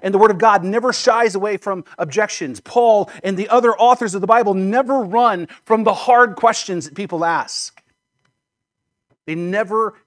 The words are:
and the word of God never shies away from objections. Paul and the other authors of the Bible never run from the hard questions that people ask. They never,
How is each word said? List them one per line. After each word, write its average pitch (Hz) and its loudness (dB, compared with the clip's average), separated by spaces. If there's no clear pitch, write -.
and 196 -2
the 202 4
word 214 6
of 190 -6
God 202 4
never 233 -2
shies 233 0
away 202 -4
from 190 -8
objections. 156 -6
Paul 220 0
and 190 -4
the 196 -4
other 233 2
authors 233 2
of 190 -6
the 208 -2
Bible 226 4
never 233 0
run 180 0
from 220 0
the 208 4
hard 240 2
questions 196 -2
that 143 -20
people 175 -6
ask. - -6
They 156 -8
never, 202 -4